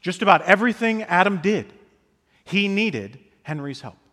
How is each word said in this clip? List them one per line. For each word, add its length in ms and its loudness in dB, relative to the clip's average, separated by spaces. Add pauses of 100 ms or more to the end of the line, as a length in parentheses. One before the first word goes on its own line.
Just 220 -6
about 180 6
everything 640 0
Adam 380 0
did, 300 -2 (720)
he 240 0
needed 520 -2 (240)
Henry's 380 -10
help. 180 -18 (140)